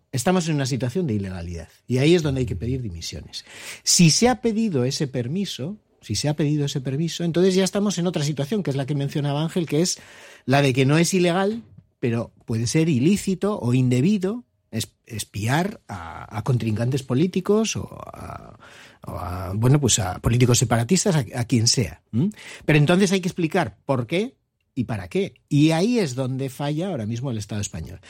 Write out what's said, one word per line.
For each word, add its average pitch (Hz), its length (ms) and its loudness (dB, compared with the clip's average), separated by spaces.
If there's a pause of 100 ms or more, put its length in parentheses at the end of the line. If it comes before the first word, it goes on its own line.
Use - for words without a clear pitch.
(120)
estamos 175 360 0
en 160 80 0
una 139 100 0
situación 131 420 -2
de 113 60 0
ilegalidad. 90 560 -6 (180)
Y 123 120 0
ahí 156 160 6
es 165 80 2
donde 135 180 -2
hay 123 40 0
que - 100 -6
pedir 123 260 -4
dimisiones. 82 640 -12 (380)
Si 170 260 6
se 226 180 4
ha 247 140 2
pedido 208 440 0
ese 143 220 -2
permiso, 143 720 -6 (240)
si 107 140 -6
se 147 140 -2
ha 151 60 0
pedido 147 300 0
ese 139 160 -4
permiso, 147 420 -4
entonces 175 300 4
ya 190 100 4
estamos 202 340 0
en 175 100 0
otra 175 160 -2
situación, 156 400 -2
que 143 80 -2
es 131 40 -2
la 135 100 -2
que 147 100 -4
mencionaba 143 480 -2
Ángel, 165 240 -2
que 147 140 0
es - 180 -2 (460)
la 135 160 4
de 135 120 4
que 135 120 4
no 147 120 4
es 170 160 2
ilegal, 190 500 2 (360)
pero 117 340 -2 (120)
puede 117 220 -2
ser 160 220 2
ilícito 190 720 2
o 120 140 0
indebido 180 680 2 (260)
es-, - 220 -6 (140)
espiar 127 840 -4
a, 87 500 -12
a 107 60 -6
contrincantes 120 600 0
políticos 185 720 0
o - 100 -8
a, - 720 -16 (480)
o - 40 -10
a, 87 440 -6
bueno, 127 240 4
pues 123 200 2
a 92 200 -4
políticos 120 380 4
separatistas, 123 580 2
a, 127 100 2 (140)
a 113 60 -2
quien 117 220 2
sea, 87 340 0 (100)
¿m? 147 180 2 (360)
Pero 151 120 6
entonces 175 360 6
hay 190 80 0
que 180 80 -2
explicar 165 560 -2
por 131 200 0
qué 202 300 -4 (400)
y 127 80 -2
para 95 240 -6
qué. 185 280 -4 (120)
Y 151 240 4
ahí 214 280 2
es 135 160 -2
donde 131 340 -4
falla 151 400 -4
ahora 120 160 -4
mismo 117 260 -6
el 113 60 -4
Estado 104 240 -6
español. 85 480 -10